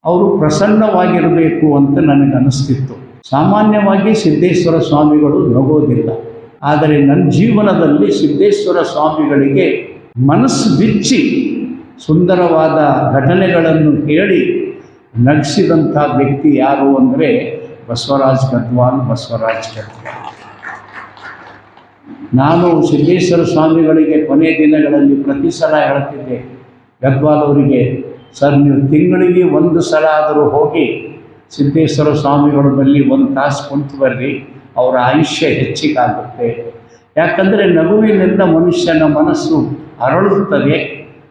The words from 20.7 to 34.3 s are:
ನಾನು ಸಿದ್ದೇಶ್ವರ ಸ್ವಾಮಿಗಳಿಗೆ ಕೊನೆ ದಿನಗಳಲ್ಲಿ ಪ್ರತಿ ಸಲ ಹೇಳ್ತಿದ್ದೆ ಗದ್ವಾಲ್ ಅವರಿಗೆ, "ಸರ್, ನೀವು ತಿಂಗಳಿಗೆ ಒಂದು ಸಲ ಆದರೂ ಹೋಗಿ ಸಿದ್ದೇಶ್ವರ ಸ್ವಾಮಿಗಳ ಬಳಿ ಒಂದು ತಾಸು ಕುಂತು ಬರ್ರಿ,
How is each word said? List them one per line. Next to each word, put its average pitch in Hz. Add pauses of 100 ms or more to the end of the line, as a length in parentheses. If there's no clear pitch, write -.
ನಾನು 160
ಸಿದ್ದೇಶ್ವರ 165
ಸ್ವಾಮಿಗಳಿಗೆ 156
ಕೊನೆ 147
ದಿನಗಳಲ್ಲಿ 147
ಪ್ರತಿ 143
ಸಲ 156
ಹೇಳ್ತಿದ್ದೆ 139 (460)
ಗದ್ವಾಲ್ 147
ಅವರಿಗೆ, 135 (360)
"ಸರ್, 143
ನೀವು 139
ತಿಂಗಳಿಗೆ 180
ಒಂದು 160
ಸಲ 156
ಆದರೂ 151
ಹೋಗಿ 147 (300)
ಸಿದ್ದೇಶ್ವರ 147
ಸ್ವಾಮಿಗಳ 143
ಬಳಿ 139
ಒಂದು 135
ತಾಸು 139
ಕುಂತು 139
ಬರ್ರಿ, 135 (160)